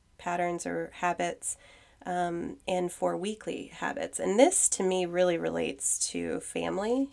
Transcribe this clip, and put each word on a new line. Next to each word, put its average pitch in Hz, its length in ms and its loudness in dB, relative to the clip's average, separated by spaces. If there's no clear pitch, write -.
patterns 175 480 -2
or 170 280 -4
habits, 175 640 -2
um, 175 500 -2
and 180 240 0
four 175 260 -2
weekly 208 580 -6
habits. - 440 -6
And 185 220 2
this, 339 300 8
to - 120 0
me, 185 240 2
really 175 320 4
relates 165 720 -2
to 165 300 -2
family 208 720 -2